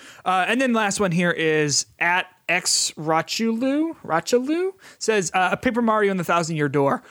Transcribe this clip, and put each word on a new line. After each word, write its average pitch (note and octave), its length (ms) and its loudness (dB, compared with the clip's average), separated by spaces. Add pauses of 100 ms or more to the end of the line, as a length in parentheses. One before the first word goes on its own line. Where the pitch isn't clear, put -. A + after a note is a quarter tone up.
(240)
Uh, F#3 220 2
and A3+ 140 0
then B3+ 120 2
last G#3 280 0
one G3 100 2
here F3 220 2
is D#3 540 0 (120)
at F3 280 0 (220)
X - 480 -2
Rachulu, A3+ 1080 -2
Rachulu C4 640 0 (300)
says, G#3 340 0
uh, F#3 160 2
"A E3 60 0
Paper A#3+ 260 -2
Mario G#3+ 300 2
and F#3+ 80 -2
the - 20 -4
Thousand E3+ 320 0
Year D3 140 0
Door." C#3 420 0